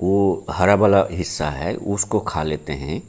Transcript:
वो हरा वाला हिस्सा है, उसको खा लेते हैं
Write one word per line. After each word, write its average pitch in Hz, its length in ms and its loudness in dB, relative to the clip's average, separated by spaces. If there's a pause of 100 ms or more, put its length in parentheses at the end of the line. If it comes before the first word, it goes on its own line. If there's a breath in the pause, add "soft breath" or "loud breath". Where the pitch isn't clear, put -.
वो 95 480 2
हरा 92 240 4
वाला 98 360 6
हिस्सा 82 400 -4
है, 71 240 -4
उसको - 460 -2
खा - 220 -4
लेते 78 300 -4
हैं 71 360 -6